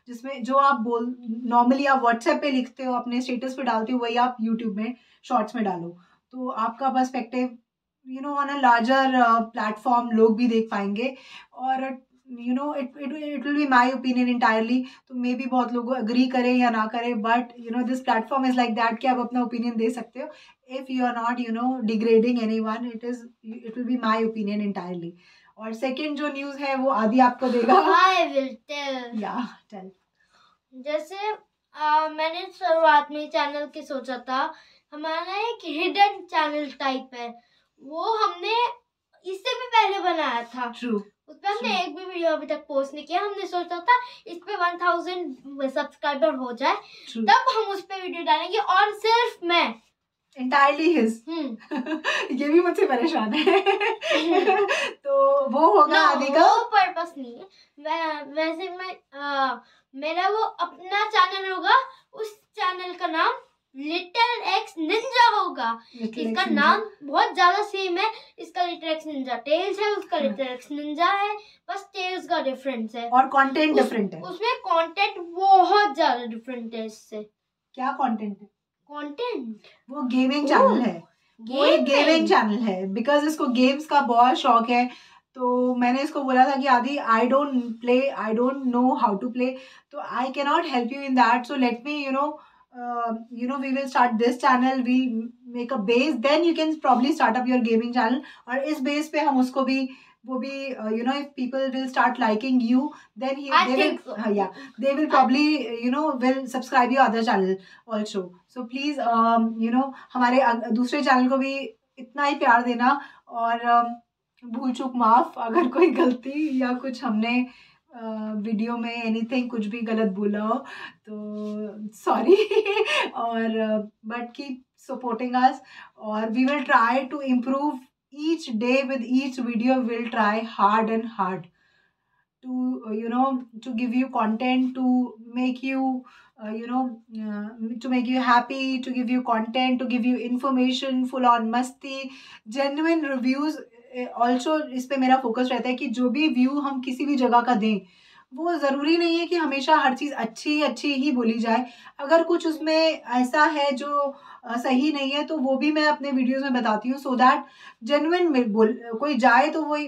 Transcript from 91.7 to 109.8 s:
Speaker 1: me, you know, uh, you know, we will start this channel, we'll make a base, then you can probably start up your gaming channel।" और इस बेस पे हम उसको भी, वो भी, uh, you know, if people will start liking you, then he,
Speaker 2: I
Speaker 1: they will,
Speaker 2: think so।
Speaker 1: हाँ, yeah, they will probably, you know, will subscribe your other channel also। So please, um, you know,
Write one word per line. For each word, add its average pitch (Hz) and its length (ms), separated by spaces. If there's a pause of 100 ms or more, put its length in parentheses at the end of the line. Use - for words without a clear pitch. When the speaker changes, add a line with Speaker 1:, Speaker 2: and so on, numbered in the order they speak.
Speaker 1:
me, 294 200
you 269 80
know, 285 160 (500)
uh, 240 340 (240)
you 247 100
know, 269 120
we 262 160
will 269 160
start 240 320
this 247 200
channel, 254 320
we'll 247 440 (340)
make 240 180
a 214 180
base, 254 340
then 320 200
you 311 140
can 311 220
probably 262 320
start 240 240
up 247 120
your 247 140
gaming 233 300
channel।" 254 260 (280)
और 247 100
इस 277 240
बेस 294 280
पे 302 100
हम 277 200
उसको 254 220
भी, 262 280 (360)
वो 254 140
भी, 269 340
uh, 214 140
you 226 160
know, 262 100
if 285 120 (140)
people 269 360
will 262 200
start 240 240
liking 240 420 (100)
you, 277 180 (300)
then 269 180
he, 277 120
Speaker 2:
I 247 180
Speaker 1:
they 254 80
will, 302 140
Speaker 2:
think - 80
so। 214 220
Speaker 1:
हाँ, 220 140
yeah, 196 140 (360)
they 277 120
will 311 140
probably, 285 500 (260)
you 247 100
know, 294 260
will 262 340
subscribe 240 360
your 262 180
other 226 140
channel 190 320 (380)
also। 214 300
So 202 520
please, 277 380
um, 226 500
you 233 120
know, 269 160 (220)